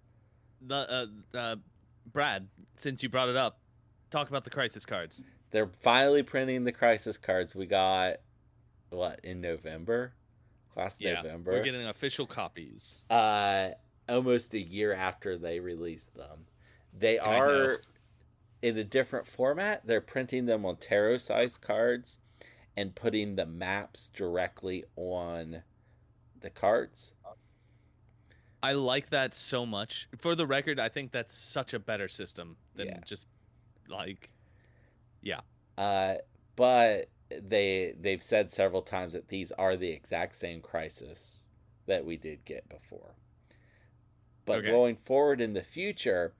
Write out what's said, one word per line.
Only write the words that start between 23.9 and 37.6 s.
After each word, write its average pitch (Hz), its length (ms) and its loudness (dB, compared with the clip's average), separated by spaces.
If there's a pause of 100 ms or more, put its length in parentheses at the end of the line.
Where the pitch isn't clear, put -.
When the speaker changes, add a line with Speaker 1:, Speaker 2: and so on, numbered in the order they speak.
Speaker 2:
directly 90 760 -4 (120)
on 85 640 -6 (800)
the - 100 -14
cards. - 600 -2 (1500)
Speaker 1:
I 135 100 2
like 139 380 0
that 131 240 0
so 120 320 -2
much. 107 420 -6 (100)
For 170 180 0
the 160 100 2
record, 139 320 0
I 113 100 0
think 135 240 -8
that's 120 220 -6
such - 400 -4
a 117 40 -4
better 107 300 -4
system 85 480 -12 (200)
than 101 100 -8
Speaker 2:
Yeah. 95 180 -10
Speaker 1:
just, - 220 -12 (600)
like, 95 420 -12 (880)
yeah. 90 200 -6 (360)
Speaker 2:
Uh, 95 400 2 (380)
but 120 560 6 (180)
they, 95 720 2